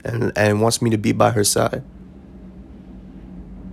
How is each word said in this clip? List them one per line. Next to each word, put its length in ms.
and, 320
and 240
wants 220
me 80
to 80
be 140
by 180
her 140
side. 380